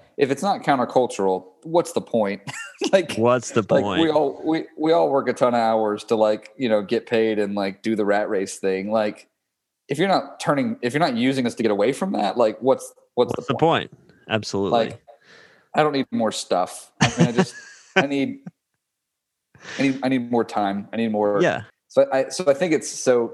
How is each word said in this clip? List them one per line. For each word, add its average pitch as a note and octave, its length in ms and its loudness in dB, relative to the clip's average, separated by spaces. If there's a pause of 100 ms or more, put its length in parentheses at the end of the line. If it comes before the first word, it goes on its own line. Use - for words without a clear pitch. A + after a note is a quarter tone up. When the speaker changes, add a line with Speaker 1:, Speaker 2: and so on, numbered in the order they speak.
(180)
Speaker 1:
if C3 140 2
it's C3+ 100 -4
not F#3+ 220 -2
countercultural, A#2 800 0 (180)
what's D#3+ 300 0
the G#2+ 80 -2
point? G2+ 460 -2
<laughs> - 60 -10 (400)
Like, F3+ 220 2
Speaker 2:
What's A#2+ 380 2
the A#2 80 2 (100)
Speaker 1:
like, - 140 4
we G2+ 240 2
Speaker 2:
point? - 20 2
Speaker 1:
all, D3 340 0
we, D#3+ 200 0 (120)
we D#3 160 2
all E3 160 4
work C3+ 200 0
a B2 40 0
ton A#2+ 220 2
of A#2+ 60 2
hours A2 460 0
to, A#2 100 2
like, G#2+ 420 2
you C3 100 -2
know, G#2+ 140 2
get A2 240 -2
paid A2+ 320 2
and, G2+ 160 -2
like, G2 260 -4
do A2+ 140 -2
the G#2 100 0
rat G2+ 240 2
race G2 300 -4
thing. G2 320 -2
Like, G#2+ 380 -2 (600)
if C#3+ 100 -4
you're F#3+ 100 2
not - 320 -2
turning, C3 420 0
if A#2+ 100 -2
you're D3+ 80 -2
not D#3 160 0
using C3 300 0
us A2 80 -4
to - 80 -4
get A2 80 2
away G#2 220 2
from F#3+ 220 -4
that, G3+ 220 -2
like, A2 240 2
what's, B2+ 320 0 (220)
what's B2 160 2
Speaker 2:
What's - 160 -4
Speaker 1:
the C3+ 80 -2
Speaker 2:
the A#2+ 40 -4
Speaker 1:
point? D#3 340 2
Speaker 2:
point? - 100 -20 (260)
Absolutely. G2+ 500 -2
Speaker 1:
Like, A2 220 -4 (760)
I D3+ 80 4
don't D3+ 80 2
need C3+ 180 -2
more A2+ 220 0
stuff. - 580 -4 (100)
I - 160 4
mean, - 120 4
I A#2+ 40 -4
just, F3 220 0 (220)
Speaker 2:
<laughs> - 200 -12
Speaker 1:
I F#3+ 100 4
need, C#3 340 -4 (1400)
I C3 40 -2
need, C3+ 200 0
I B2+ 60 -2
need B2 240 0
more A#2 120 2
time. G2+ 480 -4
I A2 40 -8
need A2+ 160 0
more. G#2 280 2
Speaker 2:
Yeah. A2 220 0 (240)
Speaker 1:
So C#3 260 2
I, C3+ 180 0
so F#3 180 -6
I C#3 60 6
think D#3 200 0
it's, - 160 -2
so A#2+ 440 2